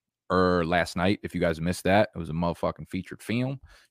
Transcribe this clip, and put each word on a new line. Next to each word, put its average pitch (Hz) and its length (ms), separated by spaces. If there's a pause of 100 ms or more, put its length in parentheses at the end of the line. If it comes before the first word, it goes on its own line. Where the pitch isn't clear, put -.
(320)
or 90 340
last 82 300
night, 92 260
if - 140
you 85 40
guys 85 220
missed 87 220
that. 98 320
It - 20
was 82 140
a - 20
motherfucking 85 560
featured 90 320
film. 127 400 (300)